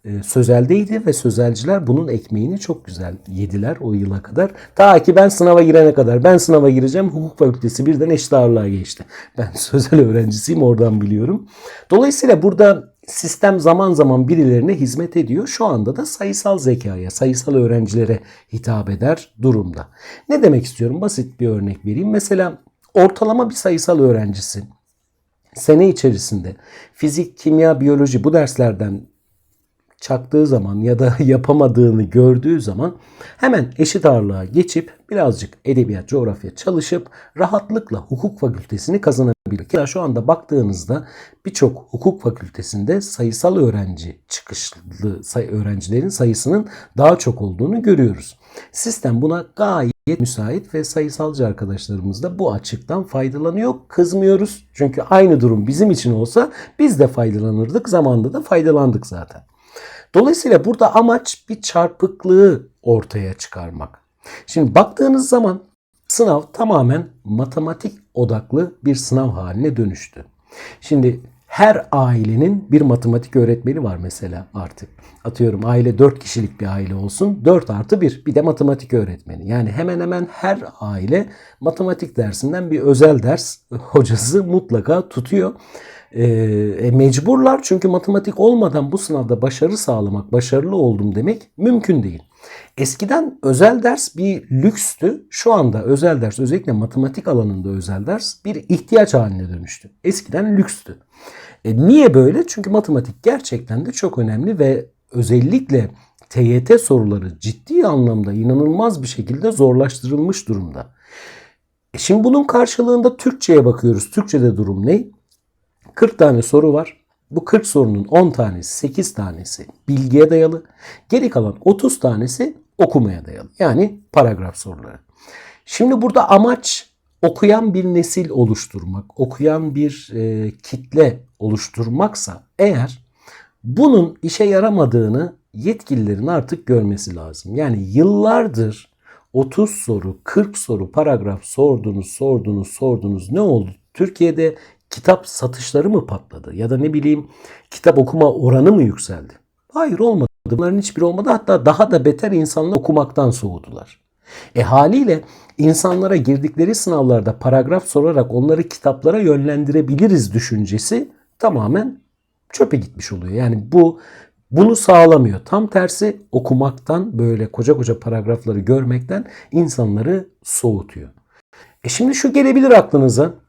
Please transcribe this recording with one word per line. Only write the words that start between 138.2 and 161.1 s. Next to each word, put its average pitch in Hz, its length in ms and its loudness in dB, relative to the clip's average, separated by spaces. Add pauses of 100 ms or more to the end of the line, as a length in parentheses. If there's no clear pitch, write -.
otuz 135 360 -2
soru, 95 540 -8
kırk - 340 -2
soru 95 340 -6
paragraf 120 520 -2
sordunuz, 107 640 -2
sordunuz, 104 600 -4
sordunuz. 101 640 -6
Ne 175 100 -2
oldu? 123 280 0 (240)
Türkiye'de 160 600 -2 (340)
kitap - 380 -2
satışları 143 640 -4
mı 208 160 -2
patladı? - 500 -14
Ya 110 140 -4
da 131 80 -2
ne 151 160 -2
bileyim, 147 340 -2 (440)
kitap - 260 2
okuma 139 360 2
oranı 131 380 4
mı 196 120 4
yükseldi? 92 500 -6 (400)
Hayır, 285 260 -2
olmadı. 208 300 0 (200)
Bunların 175 280 -2
hiçbiri 196 280 -4
olmadı. 185 240 -2
Hatta 196 360 0
daha 160 260 4
da 151 140 2
beter 196 260 0
insanlar 160 460 -2
okumaktan 143 540 0
soğudular. - 680 -10 (540)
E, 123 60 0
haliyle 156 600 2 (360)
insanlara 180 580 2
girdikleri 151 600 0
sınavlarda 127 640 0
paragraf 135 460 0
sorarak 143 480 0
onları 156 360 0
kitaplara 147 500 0
yönlendirebiliriz 147 1120 2
düşüncesi 110 760 -4 (300)